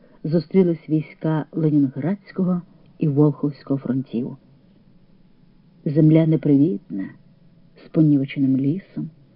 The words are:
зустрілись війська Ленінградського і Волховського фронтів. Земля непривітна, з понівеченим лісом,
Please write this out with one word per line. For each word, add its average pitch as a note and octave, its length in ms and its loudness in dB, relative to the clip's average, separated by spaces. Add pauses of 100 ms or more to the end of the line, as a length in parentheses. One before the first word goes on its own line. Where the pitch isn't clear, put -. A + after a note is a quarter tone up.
(240)
зустрілись E3+ 680 0
війська D#3 640 -2
Ленінградського D#3 1080 -2 (380)
і E3 80 0
Волховського C#3+ 720 0
фронтів. C3 580 -6 (1500)
Земля D#3+ 420 4
непривітна, D3 840 0 (760)
з - 40 -20
понівеченим C#3 680 2
лісом, D#3 520 -6 (260)